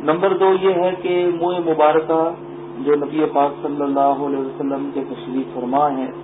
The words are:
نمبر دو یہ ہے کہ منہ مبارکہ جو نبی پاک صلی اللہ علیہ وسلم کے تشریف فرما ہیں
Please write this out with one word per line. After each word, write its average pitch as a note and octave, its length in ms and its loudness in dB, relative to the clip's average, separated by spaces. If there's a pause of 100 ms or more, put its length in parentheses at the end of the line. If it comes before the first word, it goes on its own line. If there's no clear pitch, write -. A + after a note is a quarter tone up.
نمبر F3+ 340 2
دو F#3+ 240 4
یہ F#3+ 120 4
ہے F3+ 180 2 (100)
کہ F3+ 280 0 (120)
منہ F3 280 0
مبارکہ D#3+ 600 4 (500)
جو C#3+ 160 2
نبی D3 380 0
پاک C#3+ 180 2 (100)
صلی D3 200 -4
اللہ C#3 180 0
علیہ C#3 400 2
وسلم C#3 540 -4
کے C3+ 160 -4
تشریف B2+ 460 -6
فرما C3+ 360 0
ہیں C3+ 200 -4 (120)